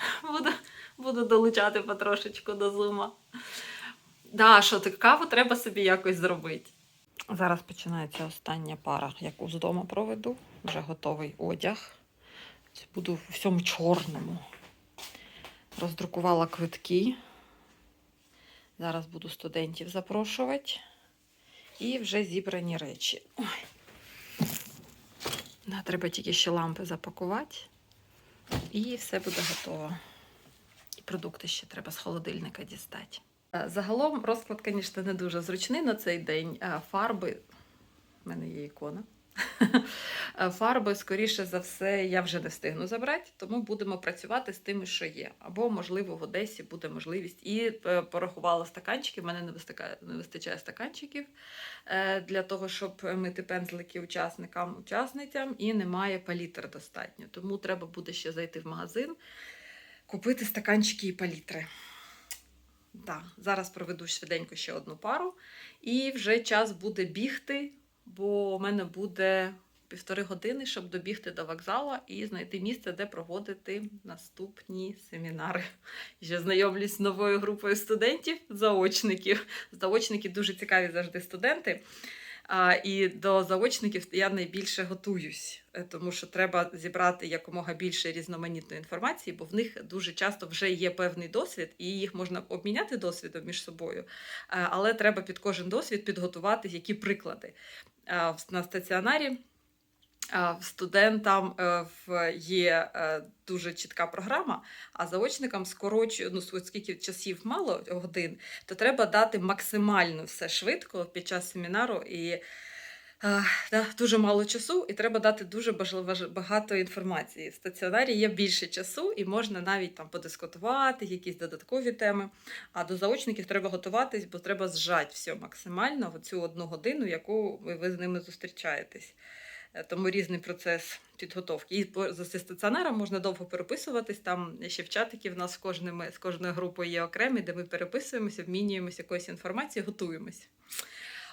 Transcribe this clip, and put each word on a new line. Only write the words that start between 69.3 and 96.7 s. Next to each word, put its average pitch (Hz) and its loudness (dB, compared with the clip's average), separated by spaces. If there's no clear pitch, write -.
півтори 190 -6
години, 214 -4
щоб 180 -6
добігти 185 -6
до 165 -8
вокзалу 190 -2
і 202 -6
знайти 185 -6
місце, 208 -4
де 196 -4
проводити 196 -8
наступні 190 -12
семінари. 165 -4
Ще 175 -2
знайомлюсь 196 4
з - -10
новою 202 4
групою 208 2
студентів, 233 2
заочників. 202 4
Заочники 208 2
дуже 202 -2
цікаві 185 4
завжди 175 -2
студенти. 196 0
А, 180 8
і 196 4
до 190 4
заочників 190 2
я 196 4
найбільше 190 -2
готуюсь, 180 -6
е, 180 -8
тому 175 -6
що 180 -8
треба 180 2
зібрати 180 2
якомога 165 -4
більше 170 -2
різноманітної 165 -8
інформації, 185 -4
бо 165 -12
в 165 -8
них 226 0
дуже 175 -6
часто 196 -2
вже 175 0
є 180 2
певний 180 -2
досвід, 202 -2
і 180 -10
їх 190 -4
можна 180 -4
обміняти 220 -2
досвідом 170 -6
між 170 -6
собою. 165 -8
Е, - -18
але 202 4
треба 208 4
під 190 -10
кожен 180 -2
досвід 214 -2
підготувати, 185 0
які 175 -4